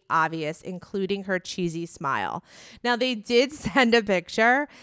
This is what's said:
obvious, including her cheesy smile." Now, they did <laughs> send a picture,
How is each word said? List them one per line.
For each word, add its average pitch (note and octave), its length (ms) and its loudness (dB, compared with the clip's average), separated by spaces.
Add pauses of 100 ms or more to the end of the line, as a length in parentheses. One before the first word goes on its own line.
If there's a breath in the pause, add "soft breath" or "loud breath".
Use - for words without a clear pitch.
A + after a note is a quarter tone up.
obvious, D#3+ 520 -2
including F#3+ 640 -6
her F#3+ 120 0
cheesy E3+ 480 -4
smile." B2+ 580 -4 (380 loud breath)
Now, A#3+ 140 0
they B3+ 180 0
did A#3+ 380 2
<laughs> - 0 -
send B3 420 2
a A#3 80 6
picture, A3 680 2 (140 loud breath)